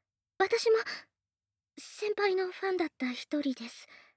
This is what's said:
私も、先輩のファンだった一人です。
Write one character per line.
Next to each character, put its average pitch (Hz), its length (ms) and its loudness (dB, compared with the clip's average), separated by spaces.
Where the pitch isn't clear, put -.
私 440 320 2
も、 453 80 6
先 - 380 -4
輩 403 220 2
の 370 160 0
フ 381 140 -4
ァ 392 60 2
ン 370 40 2
だ 339 100 2
っ - 100 -4
た 254 140 -2
一 294 300 -2
人 277 140 0
で 233 140 -10
す。 - 200 -14